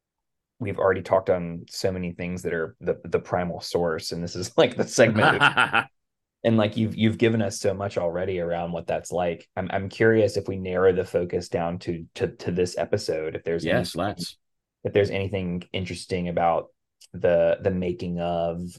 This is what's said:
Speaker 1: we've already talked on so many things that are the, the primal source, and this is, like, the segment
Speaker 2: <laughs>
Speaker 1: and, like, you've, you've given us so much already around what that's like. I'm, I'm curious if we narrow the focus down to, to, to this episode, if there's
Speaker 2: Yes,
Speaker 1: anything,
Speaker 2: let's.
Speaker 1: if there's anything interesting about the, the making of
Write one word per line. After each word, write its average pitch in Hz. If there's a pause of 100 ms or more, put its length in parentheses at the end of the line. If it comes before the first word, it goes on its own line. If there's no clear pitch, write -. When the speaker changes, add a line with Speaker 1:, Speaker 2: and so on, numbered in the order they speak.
(580)
Speaker 1:
we've 101
already 95
talked 92
on 85
so -
many 90
things 90
that 85
are 80
the, 87
the 87
primal 87
source, 85
and 85
this 87
is, 90
like, 143
the -
segment 113
Speaker 2:
<laughs> -
Speaker 1:
and, 113
like, 107
you've, 110
you've 107
given 113
us 98
so 98
much 98
already 87
around 85
what 82
that's 82
like. 87
I'm, 95
I'm 98
curious 110
if -
we 98
narrow 92
the 90
focus 90
down 87
to, 82 (100)
to, 92
to -
this 87
episode, 80
if -
there's 85
Speaker 2:
Yes, 87
Speaker 1:
anything, 80
Speaker 2:
let's. 104 (480)
Speaker 1:
if -
there's 101
anything 92
interesting 90
about 85 (440)
the, 85
the 95
making 90
of 85 (180)